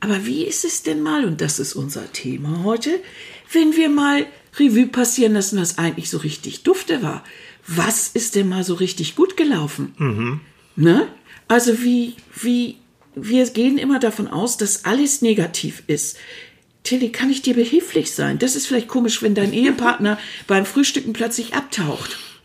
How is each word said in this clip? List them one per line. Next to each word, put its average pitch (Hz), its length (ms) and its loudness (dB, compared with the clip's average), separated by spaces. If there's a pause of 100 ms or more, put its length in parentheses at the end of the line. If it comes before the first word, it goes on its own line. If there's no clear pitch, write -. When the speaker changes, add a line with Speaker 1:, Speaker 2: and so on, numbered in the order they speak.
Speaker 1:
Aber 202 240 -2
wie 277 200 -4
ist - 180 -6
es 330 200 -4
denn 302 200 -2
mal, 302 220 0
und 165 160 -2
das 151 180 -2
ist 135 140 -6
unser 139 400 -8
Thema 147 500 -6
heute, 233 260 -2 (600)
wenn 311 240 4
wir 320 140 4
mal 285 360 2 (320)
Revue 247 300 6
passieren 233 460 2
lassen, 196 260 0
was 170 180 -2
eigentlich 165 320 -2
so 165 100 -4
richtig - 440 -8
dufte 339 400 0
war? 147 180 -4 (460)
Was 170 400 -2
ist - 280 -4
denn 202 120 2
mal 185 160 -2
so 180 120 -2
richtig 175 420 -4
gut 381 180 2
gelaufen? 151 640 -2
Speaker 2:
Mhm. 120 420 -2 (380)
Speaker 1:
Ne? 170 280 6 (440)
Also 240 340 4
wie, 240 320 0 (180)
wie, 240 440 -2 (360)
wir 240 360 2
gehen 254 280 2
immer 269 220 0
davon 220 300 0
aus, 220 260 -2
dass - 300 -2
alles 269 360 2
negativ 185 680 0
ist. - 280 -2 (680)
Tilly, 247 280 0
kann 262 180 -2
ich 269 120 0
dir 247 140 2
behilflich 233 600 2
sein? 143 240 -2
Das 254 160 0
ist 277 120 -4
vielleicht 233 200 0
komisch, 240 340 0
wenn 208 140 2
dein 202 160 2
Ehepartner 233 680 2 (160)
Speaker 2:
<laughs> - 140 -18
Speaker 1:
beim 196 180 2
Frühstücken 269 460 0
plötzlich 233 440 -4
abtaucht. - 640 -6 (280)